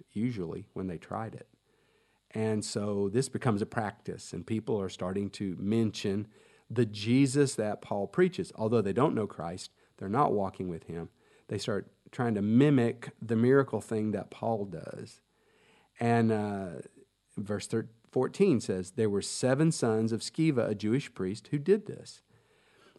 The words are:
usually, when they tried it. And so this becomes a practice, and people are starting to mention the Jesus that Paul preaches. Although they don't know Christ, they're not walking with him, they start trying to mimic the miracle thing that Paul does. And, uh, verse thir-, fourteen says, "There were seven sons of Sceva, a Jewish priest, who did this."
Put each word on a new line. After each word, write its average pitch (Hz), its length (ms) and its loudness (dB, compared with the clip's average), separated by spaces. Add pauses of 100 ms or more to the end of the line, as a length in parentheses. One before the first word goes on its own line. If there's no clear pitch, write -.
(120)
usually, 98 600 -4
when 92 160 -6
they 82 100 -8
tried 107 360 -8
it. - 120 -16 (880)
And 110 300 0
so 101 460 0
this 101 180 0
becomes 107 320 0
a 110 60 0
practice, - 640 -6
and 92 140 -10
people 110 340 -2
are 95 80 -2
starting 95 420 -4
to 95 280 -6
mention 104 720 0 (420)
the 120 160 2
Jesus 127 720 2
that 104 260 -4
Paul 101 240 -4
preaches. 175 480 0
Although 110 260 2
they 98 140 0
don't 120 200 4
know 110 120 -2
Christ, 87 440 -10 (280)
they're 95 100 -8
not 131 240 2
walking 95 360 -2
with 82 160 -8
him, 82 260 -10 (380)
they 110 100 -4
start 101 320 -4 (200)
trying 120 240 0
to 101 80 0
mimic 120 680 4 (100)
the 113 160 -2
miracle 123 440 4
thing 107 320 -2
that 98 180 -6
Paul 107 360 -4
does. - 540 -12 (800)
And, 117 320 4
uh, 104 360 -2 (680)
verse 101 300 -6
thir-, 113 240 -4 (200)
fourteen 131 500 4
says, 92 320 -4
"There 110 180 2
were 101 120 2
seven 139 500 2
sons 113 400 2
of 110 80 -2
Sceva, 139 500 0
a 107 40 0
Jewish 107 380 -2
priest, 95 360 -6
who 147 100 -2
did 185 280 2
this." - 360 -16 (760)